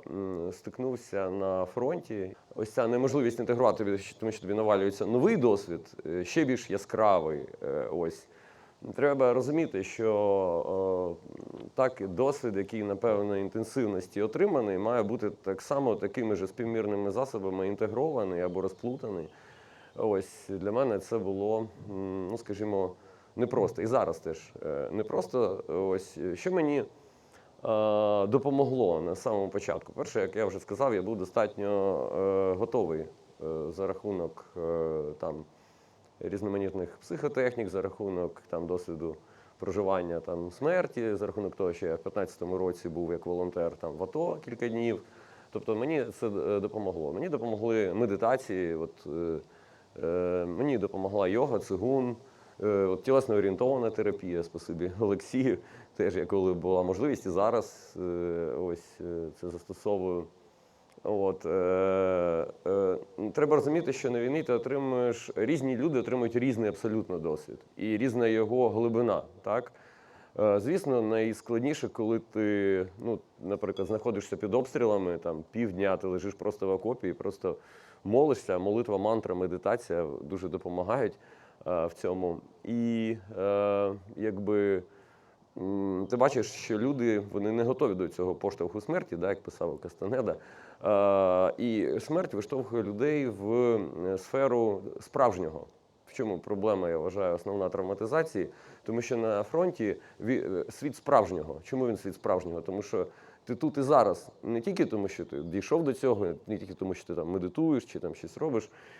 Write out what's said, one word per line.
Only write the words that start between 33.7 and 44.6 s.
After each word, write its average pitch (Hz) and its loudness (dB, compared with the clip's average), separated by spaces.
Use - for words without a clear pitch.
за 95 -2
рахунок, 92 -4
е, 82 0
там, 78 -6
різноманітних 95 -4
психотехнік, 127 -2
за 92 -2
рахунок, 92 -4
там, 85 -4
досвіду 82 -4
проживання, 92 0
там, 87 -6
смерті, 143 0
за 95 -2
рахунок 98 -4
того, 90 0
що 85 -4
я 82 0
в 82 -6
п'ятнадцятому 92 -4
році 90 -2
був 82 -4
як 85 -4
волонтер, 87 -2
там, 80 -8
в 87 -4
ато 160 -2
кілька 120 -4